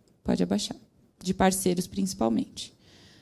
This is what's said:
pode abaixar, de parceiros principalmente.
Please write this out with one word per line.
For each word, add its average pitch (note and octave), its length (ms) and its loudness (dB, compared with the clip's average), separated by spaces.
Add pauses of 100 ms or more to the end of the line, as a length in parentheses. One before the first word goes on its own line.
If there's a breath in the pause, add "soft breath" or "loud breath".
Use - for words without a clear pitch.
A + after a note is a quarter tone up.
(220)
pode - 220 2
abaixar, G3 320 -2 (480)
de F#3 100 0
parceiros F#3+ 540 2
principalmente. A3+ 840 -4 (480 soft breath)